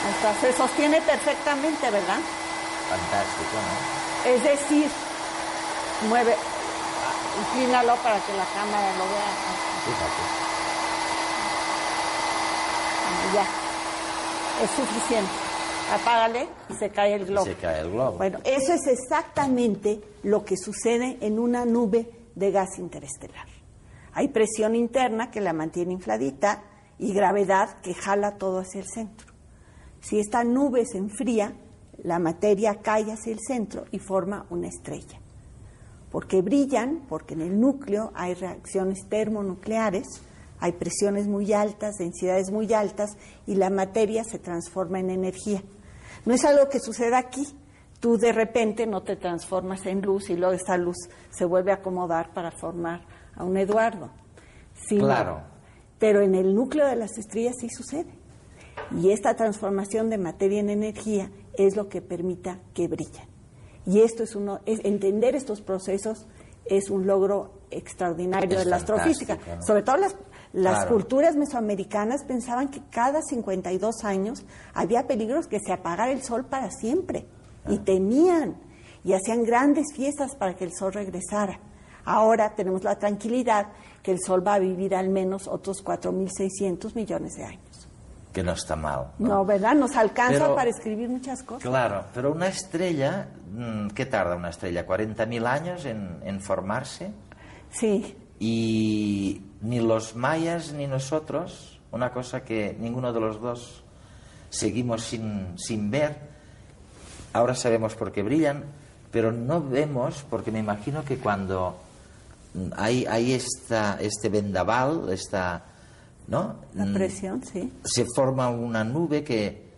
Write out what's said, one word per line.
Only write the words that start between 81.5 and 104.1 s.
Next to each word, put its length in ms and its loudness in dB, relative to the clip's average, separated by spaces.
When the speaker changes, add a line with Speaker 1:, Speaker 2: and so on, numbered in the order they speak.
Speaker 1:
Ahora 500 4
tenemos 280 -2
la 140 0
tranquilidad 720 0
que 100 -2
el 100 2
sol 240 2
va 100 4
a 40 6
vivir 360 0
al 140 0
menos 380 0
otros 340 -6
cuatro 300 -4
mil 240 -2
seiscientos 600 -4
millones 400 -4
de 100 -12
años. 140 -16
Speaker 2:
Que 100 -2
no 100 0
está 220 -4
mal, 440 -4
¿no? 100 2
Speaker 1:
No, 160 4
¿verdad? 300 4
Nos 200 4
alcanza 440 4
Speaker 2:
Pero 160 4
Speaker 1:
para 160 4
escribir 360 -4
muchas 360 -6
cosas. 200 -12
Speaker 2:
Claro, 400 2
pero 160 0
una 160 0
estrella, 800 -2
mm, 360 -4
¿qué 180 -4
tarda 280 0
una 140 -6
estrella? 380 -4
¿Cuarenta 400 -2
mil 180 -2
años 400 -2
en, 400 -8
en 160 -6
formarse? 720 -4
Speaker 1:
Sí. 460 0
Speaker 2:
Y 1000 0
ni 180 -2
los 360 2
mayas 580 -2
ni 140 -6
nosotros, 920 -6
una 200 -2
cosa 320 -8
que 360 -4
ninguno 340 -4
de 60 0
los 200 -2
dos 440 -8